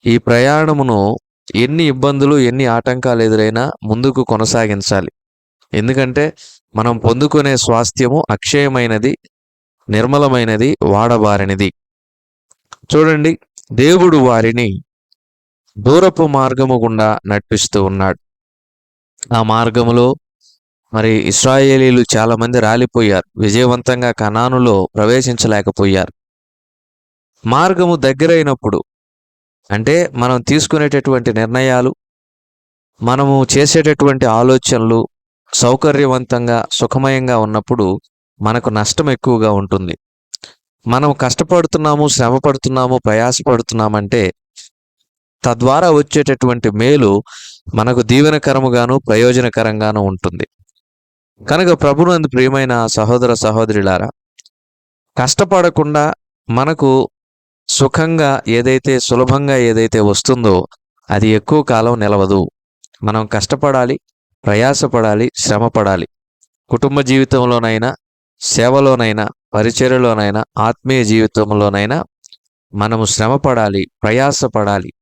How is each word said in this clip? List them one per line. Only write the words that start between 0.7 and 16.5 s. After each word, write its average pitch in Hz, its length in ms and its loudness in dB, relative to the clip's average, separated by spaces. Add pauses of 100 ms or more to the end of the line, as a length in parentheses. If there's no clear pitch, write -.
ఎన్ని 139 280 0
ఇబ్బందులు, 139 540 0
ఎన్ని 127 280 0
ఆటంకాలు 120 560 0
ఎదురైనా 110 500 0 (120)
ముందుకు 127 400 -2
కొనసాగించాలి. 104 880 -2 (640)
ఎందుకంటే, 131 600 -2 (420)
మనం 117 220 0
పొందుకునే 135 600 0
స్వాస్థ్యము 120 720 -2
అక్షయమైనది, 123 880 -2 (720)
నిర్మలమైనది, 123 920 0
వాడబారనిది. 101 920 0 (1200)
చూడండి, 156 440 2 (320)
దేవుడు 160 460 4
వారిని 117 640 0 (960)
దూరపు 165 500 2
మార్గము 131 460 0